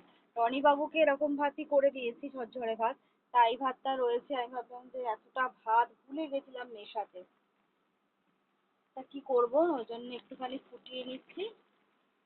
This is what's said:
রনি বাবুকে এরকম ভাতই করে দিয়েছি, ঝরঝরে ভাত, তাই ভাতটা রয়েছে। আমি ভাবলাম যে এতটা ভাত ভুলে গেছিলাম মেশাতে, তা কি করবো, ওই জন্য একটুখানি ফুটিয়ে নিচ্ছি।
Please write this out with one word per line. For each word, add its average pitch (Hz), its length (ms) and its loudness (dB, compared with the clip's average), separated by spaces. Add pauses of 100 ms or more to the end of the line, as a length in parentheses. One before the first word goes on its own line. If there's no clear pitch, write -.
(380)
রনি 240 240 2
বাবুকে 294 380 4
এরকম 285 360 4
ভাতই 294 300 -2
করে 277 260 4
দিয়েছি, 254 380 -8
ঝরঝরে 240 460 -6
ভাত, 220 220 -2 (340)
তাই 240 260 6
ভাতটা 269 380 -2
রয়েছে। 247 400 0
আমি 240 120 -4
ভাবলাম 247 420 -12
যে 254 140 -10
এতটা 247 440 -4
ভাত 233 440 2
ভুলে 294 360 -8
গেছিলাম 262 400 -8
মেশাতে, 208 560 -10 (1700)
তা 262 80 -12
কি 277 160 -14
করবো, 247 400 2 (180)
ওই 226 120 -6
জন্য 240 240 -12
একটুখানি 254 440 -12
ফুটিয়ে 254 460 -14
নিচ্ছি। 269 460 -10 (760)